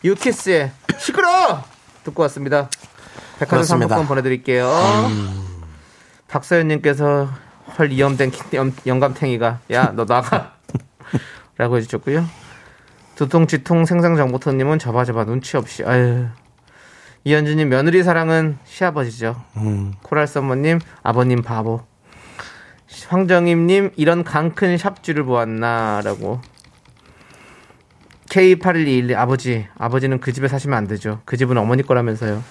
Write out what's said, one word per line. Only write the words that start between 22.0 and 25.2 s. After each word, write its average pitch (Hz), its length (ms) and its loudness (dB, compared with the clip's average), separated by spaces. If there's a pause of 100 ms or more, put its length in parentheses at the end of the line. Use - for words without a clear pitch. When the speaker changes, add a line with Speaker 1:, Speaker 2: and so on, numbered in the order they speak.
Speaker 1:
황정임님, 175 880 4
"이런 170 280 2
강 160 300 -2
큰 180 220 2
샵쥐를 165 480 -4